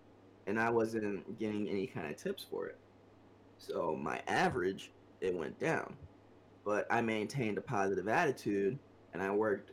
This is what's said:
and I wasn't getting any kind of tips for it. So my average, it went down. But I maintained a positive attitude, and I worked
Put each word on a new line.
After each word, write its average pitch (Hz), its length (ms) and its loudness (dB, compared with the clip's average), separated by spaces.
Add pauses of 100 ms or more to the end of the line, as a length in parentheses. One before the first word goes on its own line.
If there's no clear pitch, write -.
(480)
and 107 120 0
I 117 100 4
wasn't 110 680 0
getting 104 320 -2
any 95 180 0
kind 82 220 -6
of - 80 -8
tips - 320 -8
for 50 180 -4
it. - 100 -12 (800)
So 80 360 -2
my 67 320 -2
average, 104 640 2 (300)
it 90 120 2
went 80 260 -4
down. - 360 0 (680)
But 104 240 2
I 117 120 4
maintained 110 580 0
a - 20 -2
positive 98 460 0
attitude, 127 680 2 (360)
and 87 80 -4
I 95 80 0
worked 104 420 2